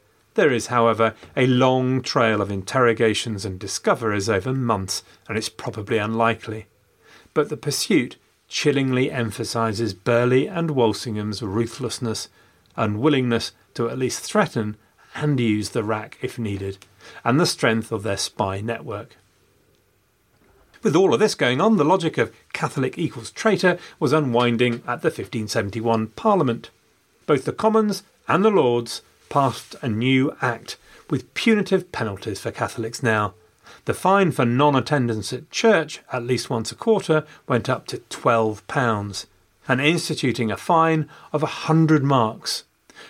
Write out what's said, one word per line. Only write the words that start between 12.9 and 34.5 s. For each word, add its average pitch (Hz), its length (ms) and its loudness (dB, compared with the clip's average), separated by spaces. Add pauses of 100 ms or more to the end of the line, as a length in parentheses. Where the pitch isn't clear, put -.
to 117 160 -4
at 131 80 -8
least 127 220 -4
threaten, 117 560 -2 (440)
and 147 200 0
use 107 300 0
the 113 140 -2
rack 107 380 -6
if 127 160 -8
needed, 98 400 -6 (460)
and 123 140 4
the 175 80 4
strength 113 460 0
of 101 100 -4
their 101 140 -2
spy 98 440 -4
network. 110 560 -10 (1700)
With 143 120 2
all 175 180 6
of - 80 4
this 208 140 2
going 127 260 0
on, 214 160 4
the 147 80 4
logic 165 340 2
of 113 140 0 (200)
Catholic 131 440 -4
equals 123 360 -6
traitor 185 460 2 (200)
was 139 140 2
unwinding 120 720 2
at 123 160 -6
the 160 80 0
fifteen 107 380 -6
seventy-one 110 600 -2
Parliament. 151 640 0 (560)
Both 143 180 2
the - 80 -4
Commons 214 520 0 (240)
and 170 160 4
the 220 60 4
Lords 120 520 2 (260)
passed - 540 -2
a 139 60 -4
new 131 520 0
act 120 360 -6 (340)
with - 240 -4
punitive 196 560 0
penalties 101 500 -6
for 113 100 -8
Catholics - 520 -6
now. 107 320 2 (520)
The 110 80 -2
fine 190 380 4
for 135 120 0
non-attendance 127 880 2